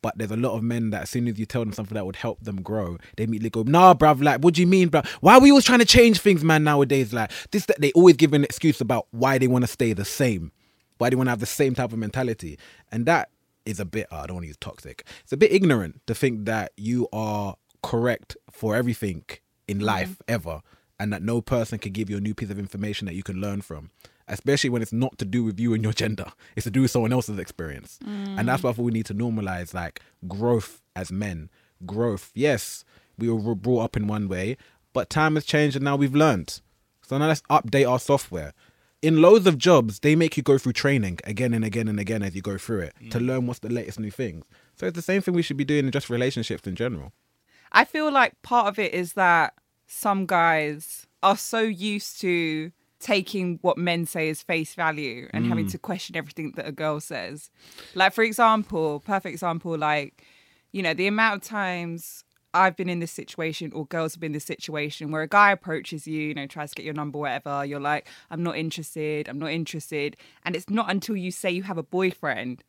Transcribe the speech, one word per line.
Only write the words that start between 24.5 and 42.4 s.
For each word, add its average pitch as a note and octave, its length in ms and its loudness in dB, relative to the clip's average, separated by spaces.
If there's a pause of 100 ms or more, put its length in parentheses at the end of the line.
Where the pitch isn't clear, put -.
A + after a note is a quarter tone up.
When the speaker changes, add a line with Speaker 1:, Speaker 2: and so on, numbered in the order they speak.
Speaker 1:
when A#2+ 120 -2
it's A2 120 -6
not B2+ 260 -2
to A2+ 60 -4
do A#2 180 0
with G#2+ 160 -4
you A#2 140 0
and A2 100 0
your G#2+ 100 0
gender. G#2 320 -4 (300)
It's A2 80 -6
to A2 80 -6
do C3 100 2
with B2+ 100 4
someone A#2 220 2
else's A2+ 260 -2
experience. - 680 -12
And G3 420 -6
that's B2+ 140 -2
Speaker 2:
Mm. - 20 -10
Speaker 1:
why C3 80 0
I - 20 -4
thought A#2 100 -4
we A#2+ 80 0
need A2+ 160 -2
to G#2+ 60 -8
normalize, G2+ 600 -4
like, E2+ 280 -10 (260)
growth G#2+ 540 -2 (140)
as F#2 160 -10
men. F#2 380 -6 (360)
Growth. G#2 480 -4
Yes, C3 500 -2 (340)
we A#2 120 -2
were A2+ 260 -2
brought A2+ 280 0
up - 140 -4
in G#2 100 -2
one G#2+ 200 -4
way, F#2+ 300 -4 (360)
but - 160 -4
time D#3 260 2
has D3+ 100 -2
changed D3 300 0
and C#3 100 -4
now C#3+ 100 0
we've C#3 200 0
learned. C#3 460 2 (460)
So C3+ 100 -4
now D3+ 100 2
let's D#3 220 0
update C#3 400 4
our B2 100 2
software. F2 540 -2 (480)
In D#3 200 4
loads F#3+ 240 8
of D#3+ 140 4
jobs, A#2+ 400 4
they D3+ 160 4
make D#3+ 220 2
you D3 40 -2
go C#3 160 4
through B2+ 160 0
training A2 520 0
again A#2 280 -2
and A2+ 100 0
again A2 240 -4
and G#2 120 -2
again G#2 240 -4
as F#2+ 120 -6
you G2 60 -6